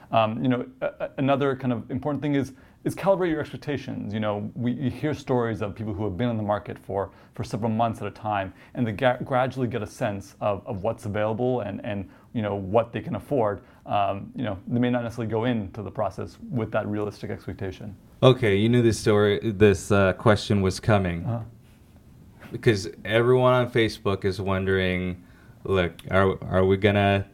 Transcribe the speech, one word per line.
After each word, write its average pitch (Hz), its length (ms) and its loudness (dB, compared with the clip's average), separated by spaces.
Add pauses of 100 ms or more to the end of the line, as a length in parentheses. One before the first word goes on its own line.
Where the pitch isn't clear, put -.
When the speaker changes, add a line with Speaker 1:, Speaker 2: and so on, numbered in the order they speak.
(120)
Speaker 1:
Um, 113 300 2
you 135 60 2
know, 123 180 2 (140)
a-, - 60 -2
a-, - 320 -6
another 135 380 2
kind 131 160 -2
of 113 180 -6
important 139 320 -4
thing 147 120 0
is, 135 180 0 (320)
is - 100 -4
calibrate 180 360 2
your 151 100 -2
expectations. 113 720 -6
You 110 60 -2
know, 107 340 -2
we, 120 180 -2
you 127 180 -2
hear 151 240 -4
stories 117 480 0
of 101 120 -4
people 107 200 -6
who 101 100 -4
have 98 120 -4
been 123 120 0
on 117 80 -2
the 107 80 -4
market 101 340 -2
for, 98 320 -4 (240)
for 123 80 -6
several 113 280 -4
months 113 300 0
at 104 60 -8
a 98 60 -8
time, 98 400 -4 (220)
and 120 120 -2
they 110 60 -2
ga-, 123 320 0
gradually 127 420 -2
get 110 160 -4
a 104 40 -6
sense 101 540 -6
of, 101 240 -2
of 98 180 -8
what's 113 220 -4
available 110 560 0
and, 104 240 -8
and, 101 240 -6 (260)
you 117 80 -2
know, 101 120 -2
what 101 380 0
they 113 80 -6
can - 160 -6
afford. 107 460 -2 (240)
Um, 104 500 0
you 135 80 -6
know, 101 140 -4 (100)
they 123 100 0
may 123 120 2
not 123 120 0
necessarily 113 280 -6
go 113 140 0
into 113 380 -2
the 98 80 -10
process 101 460 -6 (140)
with 110 220 -2
that 107 140 0
realistic 104 440 -6
expectation. 98 680 -10 (260)
Speaker 2:
Okay, 123 340 6
you 107 120 4
knew 120 140 6
this 110 160 4
story, 104 420 4 (120)
this, 98 380 4
uh, 98 240 4
question 101 480 2
was 92 160 0
coming. 90 460 0
Speaker 1:
Uh-huh. 117 160 -4 (1120)
Speaker 2:
Because 107 380 0 (160)
everyone 123 480 4
on 123 180 2
Facebook 104 540 0
is 95 160 -2
wondering, 92 840 0 (420)
look, 90 280 0 (180)
are, 95 340 2
are 92 200 2
we 95 140 4
gonna 101 560 4